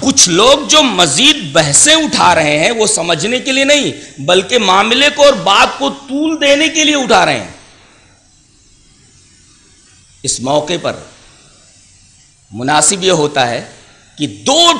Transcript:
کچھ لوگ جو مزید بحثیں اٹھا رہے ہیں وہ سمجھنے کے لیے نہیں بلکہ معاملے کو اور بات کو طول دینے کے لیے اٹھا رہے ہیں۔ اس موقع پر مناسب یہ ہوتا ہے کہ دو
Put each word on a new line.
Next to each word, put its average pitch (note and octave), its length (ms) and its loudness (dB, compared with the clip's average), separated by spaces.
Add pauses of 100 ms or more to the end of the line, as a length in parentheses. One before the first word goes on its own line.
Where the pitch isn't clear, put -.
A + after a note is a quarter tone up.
کچھ C4+ 280 0
لوگ A#3+ 380 2
جو D#4 160 4
مزید G3+ 520 0 (160)
بحثیں D3+ 440 2
اٹھا G3 400 0
رہے D3+ 240 0
ہیں F#3 120 0
وہ A3 160 -2
سمجھنے E3+ 520 -2
کے C4+ 120 -6
لیے C4 120 2
نہیں C4+ 580 -2
بلکہ F#3 360 0
معاملے A3 580 2
کو C#4+ 100 4
اور C#4 80 6
بات G3+ 460 0
کو C#4 100 -2
طول D4+ 520 -6
دینے C#4+ 280 2
کے D#4+ 140 -2
لیے D4+ 120 0
اٹھا A3+ 300 2
رہے C#3 140 -2
ہیں۔ F#2 120 -14 (2750)
اس - 160 -6
موقع D3+ 420 -2
پر B2 140 -6 (1600)
مناسب D3+ 520 -2
یہ F#3 80 2
ہوتا D3 380 0
ہے C3 160 -6 (520)
کہ D3 100 -6
دو C#4+ 520 0